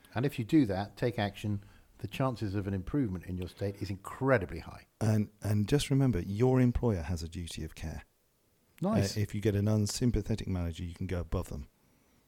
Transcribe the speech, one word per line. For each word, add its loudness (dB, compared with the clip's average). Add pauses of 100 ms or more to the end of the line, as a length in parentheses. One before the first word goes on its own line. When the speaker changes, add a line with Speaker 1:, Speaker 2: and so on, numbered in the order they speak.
(140)
Speaker 1:
And 0
if -2
you -2
do 4
that, -2
take -2
action, -2 (360)
the -8
chances -2
of -2
an -2
improvement -2
in -6
your -6
state -6
is -6
incredibly 0
high. -16 (120)
Speaker 2:
And, 4 (120)
and 2
just 2
remember, 4
your 4
employer 4
has -4
a -8
duty -8
of -10
care. -8 (760)
Speaker 1:
Nice. 2
Speaker 2:
Uh, 0
if -2
you -4
get 2
an 4
unsympathetic 0
manager, -2
you -6
can -6
go -2
above -2
them. -8 (600)